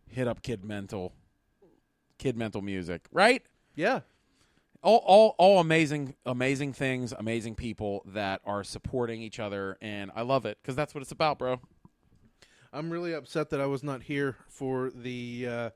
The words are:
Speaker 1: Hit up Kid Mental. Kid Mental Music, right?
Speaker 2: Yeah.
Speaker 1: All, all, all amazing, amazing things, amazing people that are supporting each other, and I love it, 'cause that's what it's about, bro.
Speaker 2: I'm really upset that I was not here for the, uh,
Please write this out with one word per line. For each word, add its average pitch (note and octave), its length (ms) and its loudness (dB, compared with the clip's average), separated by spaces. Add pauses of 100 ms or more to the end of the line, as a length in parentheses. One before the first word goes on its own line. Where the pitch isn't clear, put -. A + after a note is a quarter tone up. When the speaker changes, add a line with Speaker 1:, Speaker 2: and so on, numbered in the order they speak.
Speaker 1:
Hit B2 180 -4
up A2+ 160 -4
Kid G#2 220 -8
Mental. G2+ 480 -8 (1080)
Kid B2+ 140 -2
Mental G#2+ 260 -4
Music, F#2 480 -6
right? A3+ 320 4 (320)
Speaker 2:
Yeah. G#3 260 -2 (800)
Speaker 1:
All, G#3+ 180 6
all, G#3+ 400 8
all F#3+ 200 10
amazing, D#3 560 2 (100)
amazing C3 480 0
things, B2+ 400 -2
amazing A2+ 440 -4
people G#2 500 -6
that G2 380 -4
are G2+ 180 -2
supporting A#2 580 -4
each A2+ 200 -10
other, G2 400 -4
and G#2 340 -8
I A2+ 80 -4
love B2 240 0
it, G#2+ 160 -6
'cause C3 140 -8
that's D3 180 -4
what C#3+ 80 -10
it's - 80 -14
about, D3 300 0
bro. B2+ 200 -2 (1120)
Speaker 2:
I'm D#3 180 -8
really E3+ 220 -4
upset D3+ 380 -4
that C#3+ 100 0
I C#3 60 2
was C#3 160 -2
not C3+ 220 -6
here C#3+ 320 -2 (120)
for C3 420 -4
the, B2 580 -8
uh, A#2 280 -4